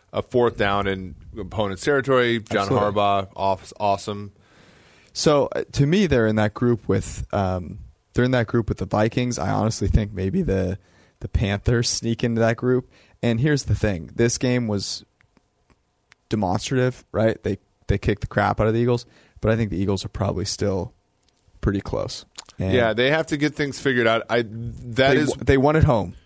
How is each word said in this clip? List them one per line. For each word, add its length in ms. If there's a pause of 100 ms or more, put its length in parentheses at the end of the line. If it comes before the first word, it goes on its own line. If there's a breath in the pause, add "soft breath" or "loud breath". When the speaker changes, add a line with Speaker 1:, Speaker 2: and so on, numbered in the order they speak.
(120)
Speaker 1:
a 100
fourth 340
down 300
in 280 (220)
opponent's 460
territory. 560
John 240
Speaker 2:
Absolutely. 300
Speaker 1:
Harbaugh, 420
off-, 460
awesome. 520 (840 soft breath)
Speaker 2:
So, 400
uh, 180
to 140
me, 200
they're 200
in 100
that 180
group 320
with, 460
um, 460 (340)
they're 120
in 80
that 140
group 220
with 100
the 80
Vikings. 520
I 120
honestly 380
think 240
maybe 300
the, 360 (420 soft breath)
the 80
Panthers 600
sneak 340
into 180
that 160
group. 320 (340 soft breath)
And 180
here's 240
the 100
thing. 400
This 240
game 300
was 360 (1200)
demonstrative, 840
right? 300
They, 160 (280)
they 120
kicked 240
the 40
crap 340
out 60
of 80
the 60
Eagles, 260 (340 soft breath)
but 100
I 60
think 140
the 60
Eagles 280
are 40
probably 360
still 480 (680)
pretty 200
close. 440 (340)
And 140
Speaker 1:
Yeah, 200
they 180
have 180
to 80
get 180
things 260
figured 260
out. 240
I, 120
that 60
Speaker 2:
they 680
Speaker 1:
is 120
Speaker 2:
w-, 160
they 140
won 180
at 80
home. 300 (100)